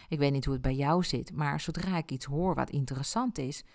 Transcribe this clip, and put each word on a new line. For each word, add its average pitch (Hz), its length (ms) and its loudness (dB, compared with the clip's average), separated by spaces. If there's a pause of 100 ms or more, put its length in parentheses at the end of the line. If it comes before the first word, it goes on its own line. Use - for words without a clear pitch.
Ik 156 100 -2
weet 143 140 6
niet 139 120 0
hoe 139 100 0
het 127 80 -4
bij 135 120 4
jou 151 300 4
zit, - 280 -2
maar 147 280 0
zodra 170 360 -2
ik 160 140 -2
iets 131 140 -6
hoor 160 300 2
wat - 160 -2
interessant 143 680 -2
is, 139 260 -6 (100)